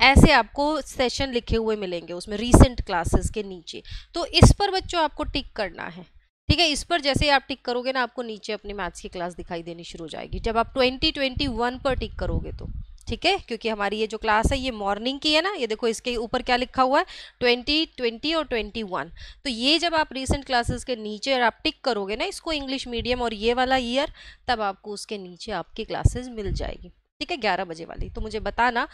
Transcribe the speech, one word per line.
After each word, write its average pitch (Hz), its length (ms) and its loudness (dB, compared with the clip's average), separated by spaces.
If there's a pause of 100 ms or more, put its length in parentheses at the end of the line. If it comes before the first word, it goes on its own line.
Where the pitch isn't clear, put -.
ऐसे 277 300 10
आपको 269 340 4 (160)
session 269 500 -2
लिखे 233 240 -2
हुए 220 200 0
मिलेंगे 175 380 -6
उसमें 208 240 -8
recent 247 440 6
classes 180 480 0
के 214 140 -6
नीचे। 185 380 -14 (340)
तो 330 100 -4
इस - 340 4
पर 403 120 0
बच्चों 370 320 -2
आपको 302 220 -2
tick - 300 -6
करना 190 300 -6
है, 175 180 -12 (460)
ठीक 302 100 4
है, 339 80 6
इस 294 160 0
पर 339 180 -2
जैसे 277 240 2
ही 294 60 4
आप 269 160 4
tick 269 180 -8
करोगे 247 280 -2
ना 262 100 0
आपको 240 180 -6
नीचे 220 320 -8
अपनी 202 200 -8
maths 185 280 -8
की 202 80 -12
class 175 260 -8
दिखाई 170 280 -8
देनी 170 200 -12
शुरू 170 200 -14
हो 156 60 -10
जाएगी - 300 -8
जब 226 180 -2
आप 226 160 2
ट्वेंटी 262 380 2
ट्वेंटी 277 380 -2
वन 240 300 -2
पर 254 180 0
tick 226 220 -4
करोगे 151 320 -4
तो, - 160 -10 (400)
ठीक - 180 -4
है, 381 140 4
क्योंकि 226 300 -6
हमारी 208 300 -2
ये 214 80 0
जो 214 100 -8
class 214 340 2
है 277 80 2
ये 262 140 -4
morning 208 460 -4
की 311 140 2
है 311 80 4
ना। 392 120 -2
ये 269 140 -2
देखो 220 200 -2
इसके 240 300 -4
ऊपर 233 240 -4
क्या 247 160 2
लिखा 254 260 0
हुआ 269 160 4
है, 370 60 2 (340)
ट्वेंटी 254 480 2
ट्वेंटी 240 460 -4
और 311 120 0
ट्वेंटी 220 400 -4
वन। 170 260 -6 (320)
तो 285 60 -6
ये 262 300 2
जब 339 160 0
आप 311 180 0
recent 262 320 0
classes 240 380 0
के 247 140 -4
नीचे 214 420 -2
आप 226 240 2
tick - 200 -4
करोगे 208 320 -2
ना 294 100 -4
इसको, 381 260 -6
English 269 360 -4
medium 240 340 -2
और 233 140 -2
ये 226 200 2
वाला 254 220 2
year, 262 360 -2 (340)
तब 226 160 0
आपको 202 300 -6
उसके 208 240 -10
नीचे 180 360 -12
आपकी 190 320 -6
classes 247 440 0
मिल 214 240 -6
जाएगी, - 380 -8 (300)
ठीक 302 100 -6
है, 349 60 -4
ग्यारह 196 280 0
बजे 165 200 -12
वाली। - 240 -8
तो - 120 -8
मुझे 214 200 -6
बताना, 233 520 0